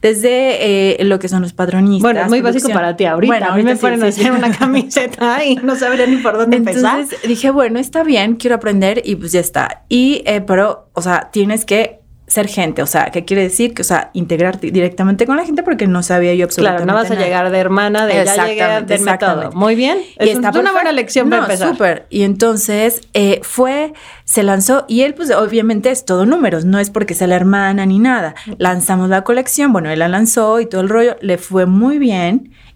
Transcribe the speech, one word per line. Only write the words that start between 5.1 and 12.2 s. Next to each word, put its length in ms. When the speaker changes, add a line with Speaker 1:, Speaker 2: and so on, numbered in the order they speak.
Speaker 2:
y 120
no 200
sabría 300
ni 100
por 220
dónde 180
empezar. 440
Speaker 1:
Entonces 280
dije, 220
"Bueno, 280
está 260
bien, 320
quiero 200
aprender", 480
y 120
pues 160
ya 80
está. 500
Y, 340
eh, 160
pero, 540
o 80
sea, 280
tienes 360
que 340